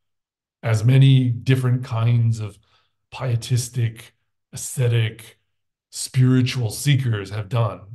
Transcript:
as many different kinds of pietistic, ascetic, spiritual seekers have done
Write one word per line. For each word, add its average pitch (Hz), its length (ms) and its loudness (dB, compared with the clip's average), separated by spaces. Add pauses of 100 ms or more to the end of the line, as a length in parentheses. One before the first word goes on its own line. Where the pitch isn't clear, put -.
(600)
as 110 220 -2
many 131 460 6
different 127 560 0
kinds 113 560 0
of 98 180 -12 (520)
pietistic, 117 1040 -4 (380)
ascetic, 117 880 -4 (500)
spiritual 127 800 0
seekers 117 600 -2
have 104 180 -8
done 107 320 -4 (160)